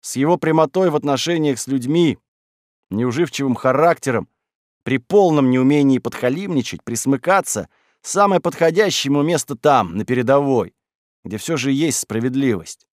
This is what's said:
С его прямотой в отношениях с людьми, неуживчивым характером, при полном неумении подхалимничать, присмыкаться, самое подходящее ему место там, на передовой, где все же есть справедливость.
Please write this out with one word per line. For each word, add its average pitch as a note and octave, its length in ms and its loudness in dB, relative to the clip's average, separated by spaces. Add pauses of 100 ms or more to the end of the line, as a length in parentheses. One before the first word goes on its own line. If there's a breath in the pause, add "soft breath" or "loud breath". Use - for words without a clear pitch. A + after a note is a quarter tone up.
С - 160 -12
его D3+ 200 2
прямотой D#3+ 540 2
в D3 60 -2
отношениях D3 640 0
с - 80 -10
людьми, C#3 520 0 (720)
неуживчивым B2+ 640 -2
характером, C3 760 0 (540)
при C3 160 -2
полном D#3 520 2
неумении C3+ 480 4
подхалимничать, C3 840 -4
присмыкаться, C3+ 880 -2 (320)
самое G3 380 2
подходящее E3+ 720 0
ему C#3+ 120 2
место D3+ 340 -2
там, G#2+ 400 2
на G#2+ 80 -4
передовой, B2+ 680 0 (500)
где G#2 140 -10
все E3 180 -4
же C3+ 160 -2
есть C#3+ 280 -2
справедливость. A#2+ 960 -4